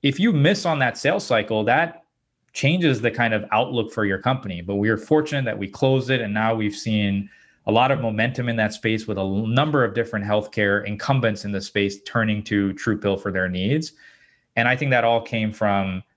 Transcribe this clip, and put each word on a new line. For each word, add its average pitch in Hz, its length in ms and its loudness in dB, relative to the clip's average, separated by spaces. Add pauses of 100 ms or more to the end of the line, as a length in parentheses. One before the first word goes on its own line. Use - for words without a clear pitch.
if 139 160 2
you 214 140 4
miss 175 340 4
on 156 140 0
that 123 180 0
sales 185 260 0
cycle, 110 400 2
that 143 400 2 (480)
changes 147 480 2
the 113 120 2
kind 117 200 0
of 107 200 -2
outlook 113 400 0
for 107 120 -2
your 98 140 0
company. 101 440 -4
But 95 120 -6
we 101 140 0
are 110 100 2
fortunate 151 460 0
that 110 140 -6
we 98 100 -6
closed 131 420 0
it. 127 100 2
And 104 140 -4
now 110 220 0
we've 107 200 -2
seen 101 540 0 (380)
a 107 40 2
lot 123 180 4
of 135 100 0
momentum 117 480 -2
in 117 60 -2
that 107 180 0
space 110 360 -4
with 101 100 -4
a 95 40 -2
l-, 98 220 -2
number 135 380 2
of 110 100 0
different 110 320 -4
healthcare 104 600 0
incumbents 107 580 -2
in 101 60 -6
the 98 100 -4
space 98 420 -2
turning 107 420 -2
to 101 300 0
TruePill 98 460 -2
for 101 120 -6
their 92 160 -2
needs. 104 460 -2 (600)
And 120 140 2
I 127 80 2
think 135 160 0
that 123 100 4
all 117 180 4
came 110 320 -4
from 98 520 0 (120)